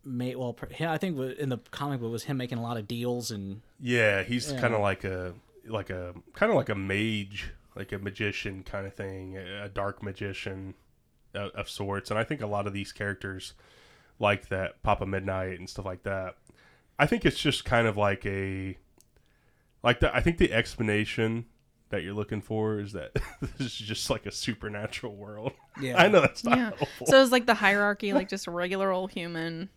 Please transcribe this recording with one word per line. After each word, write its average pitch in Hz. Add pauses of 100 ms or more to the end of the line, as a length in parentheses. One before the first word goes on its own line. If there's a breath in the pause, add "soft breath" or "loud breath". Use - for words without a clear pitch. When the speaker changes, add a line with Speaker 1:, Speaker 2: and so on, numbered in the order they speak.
Speaker 1:
ma-, 123
well, 123
pr-, - (140)
yeah, 165
I 156
think 180
w-, 131
in 139
the 120 (120)
comic 143
book, 113
it -
was 117
him 143
making 123
a 113
lot 117
of 104
deals 120
and 101 (180)
Speaker 2:
Yeah, 113
he's 120
Speaker 1:
Yeah. 131
Speaker 2:
kinda 117
like 101
a, 90 (320)
like 107
a, 90 (240)
kinda 220
like 135
a 107
mage, 101 (240)
like -
a 98
magician 101
kinda 98
thing, 95
a, 98
a 101
dark 101
magician 95 (600)
of, 101
of -
sorts. 98
And 107
I 117
think 139
a 107
lot 101
of 98
these 101
characters 98 (680 soft breath)
like 101
that, 95
Papa 104
Midnight 95
and 90
stuff 98
like 92
that, 95 (640 soft breath)
I 143
think 214
it's -
just -
kind 117
of 104
like 101
a, 95 (1080)
like, 120
the, -
I 123
think 170
the -
explanation 110 (440)
that 98
you're 95
looking 104
for 110
is 101
that 76 (160)
<laughs> -
this -
is 127
just, 107
like, 117
a 101
supernatural 104
world. 104
<laughs> -
Speaker 1:
Yeah. 127
Speaker 2:
I 180
know 202
that's -
not 240
Speaker 3:
Yeah. 233
Speaker 2:
helpful. -
Speaker 3:
So 269
it's, 254
like, 247
the 240
hierarchy, 202
like, 196
just 196
regular 180
old 185
human. 165